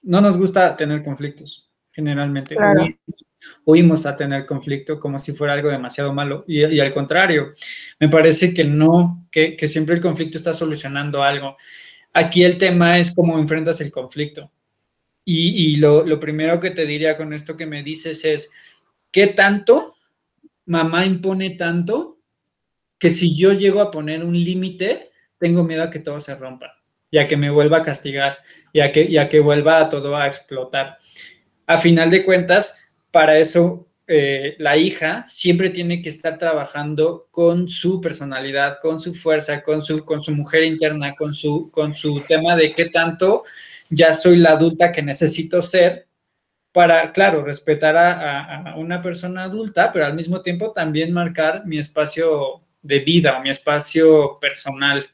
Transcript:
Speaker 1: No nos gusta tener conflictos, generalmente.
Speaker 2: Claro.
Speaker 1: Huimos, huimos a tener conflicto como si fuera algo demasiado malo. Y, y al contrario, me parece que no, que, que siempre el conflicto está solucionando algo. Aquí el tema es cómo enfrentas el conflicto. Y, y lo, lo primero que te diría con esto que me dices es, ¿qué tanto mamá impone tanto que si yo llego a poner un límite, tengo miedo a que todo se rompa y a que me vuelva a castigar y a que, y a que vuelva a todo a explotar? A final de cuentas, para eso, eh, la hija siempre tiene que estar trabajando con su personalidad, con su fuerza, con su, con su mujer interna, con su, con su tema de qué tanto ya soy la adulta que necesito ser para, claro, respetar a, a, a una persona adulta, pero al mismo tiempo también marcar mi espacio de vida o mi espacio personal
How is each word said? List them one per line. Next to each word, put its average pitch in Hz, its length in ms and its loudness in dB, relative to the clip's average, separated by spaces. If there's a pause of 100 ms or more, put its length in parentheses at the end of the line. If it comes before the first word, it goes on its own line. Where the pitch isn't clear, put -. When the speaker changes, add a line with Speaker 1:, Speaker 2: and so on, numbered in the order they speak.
Speaker 1:
No 190 180 0
nos 196 180 4
gusta 185 380 2
tener 151 260 -4
conflictos, 147 680 -12 (220)
generalmente. 143 640 -6
Speaker 2:
Claro. 208 260 4
Speaker 1:
Huimos, - 160 -6 (680)
huimos 160 420 6
a 139 100 -6
tener 139 300 -6
conflicto 143 520 -8
como 143 200 -8
si 143 140 -12
fuera 143 200 -4
algo 143 160 -2
demasiado 139 440 -6
malo. 143 340 -6
Y, 147 180 2
y 156 160 2
al 139 120 2
contrario, 151 600 0 (480)
me 156 80 4
parece 160 460 4
que 165 100 0
no, 160 680 2
que, 160 260 0
que 156 120 -4
siempre 156 260 0
el 170 60 -2
conflicto 160 380 -4
está 165 140 -6
solucionando 147 680 -6
algo. 139 340 -2 (560)
Aquí 175 300 2
el 180 160 4
tema 175 400 4
es 175 140 0
cómo 165 260 0
enfrentas 156 420 -2
el 143 100 -8
conflicto. 147 600 -10 (720)
Y, 170 480 0
y 147 40 0
lo, 151 300 4
lo 151 120 -2
primero 156 400 -4
que 180 120 -4
te 165 160 -4
diría 151 320 -4
con 151 160 -10
esto 151 220 -14
que 165 100 -12
me 151 160 -12
dices 156 420 -12
es, 151 260 -4 (600)
¿qué 202 160 4
tanto 202 680 2 (680)
mamá 165 400 0
impone 190 460 -2
tanto 175 680 -4 (800)
que 170 120 2
si 170 260 -2
yo 190 160 2
llego 196 300 0
a - 80 -2
poner 156 340 -8
un 170 80 -4 (100)
límite, 185 680 -6 (280)
tengo 170 260 0
miedo 160 180 -4
a 165 80 -6
que 160 80 -14
todo 147 220 -12
se 143 140 -14
rompa 131 440 -18 (320)
y 156 80 2
a 147 100 2
que 151 80 0
me 143 140 -2
vuelva 147 280 4
a 160 40 0
castigar 139 560 -4 (340)
y 151 80 2
a 139 100 2
que, 151 140 4
y 160 140 2
a 139 100 2
que 151 120 6
vuelva 147 400 4
a 156 100 2
todo 143 260 -4
a 143 100 0
explotar? 135 680 -8 (680)
A 165 100 4
final 165 340 4
de 185 140 4
cuentas, 180 560 2 (300)
para 156 280 6
eso, 175 480 2 (200)
eh, 139 520 0
la 151 200 2
hija 160 500 -2
siempre 175 400 0
tiene 175 320 -4
que 165 80 -12
estar 156 300 -8
trabajando 151 920 -4
con 175 380 2
su 180 320 -4
personalidad, 139 800 -4
con 160 180 -2
su 170 140 -10
fuerza, 151 500 -4
con 156 200 -2
su, 156 240 -6
con 151 160 -6
su 156 120 -6
mujer 151 300 0
interna, 151 500 -2
con 151 200 -6
su, 151 360 -4
con 151 240 -4
su 147 320 -6
tema 165 300 2
de 156 160 2
qué 170 140 -2
tanto 170 580 0 (460)
ya 160 220 6
soy 175 240 4
la 165 140 8
adulta 165 420 2
que 160 100 -6
necesito 156 600 -2
ser 180 440 0 (680)
para, 165 400 4
claro, 185 300 2
respetar 151 540 0
a, 175 160 4
a, 151 600 -10
a 165 40 -14
una 170 240 -8
persona 180 440 -10
adulta, 202 480 -2
pero 165 120 0
al 147 100 -4
mismo 170 280 -6
tiempo 180 300 -6
también 160 400 -4
marcar 170 520 -2
mi 156 140 -6
espacio 151 840 -4 (220)
de 143 180 -2
vida 147 380 2
o 131 40 -10
mi 139 80 -6
espacio 147 880 2
personal 139 720 -4